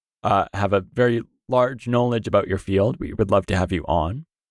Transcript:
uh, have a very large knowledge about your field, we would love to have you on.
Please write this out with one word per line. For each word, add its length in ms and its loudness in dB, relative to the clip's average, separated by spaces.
uh, 320 0
have 200 -2
a 80 2
very 400 0
large 400 0
knowledge 400 0
about 220 2
your 80 0
field, 420 0
we 140 -10
would 180 0
love 140 4
to 100 0
have 160 0
you 160 -2
on. 380 -2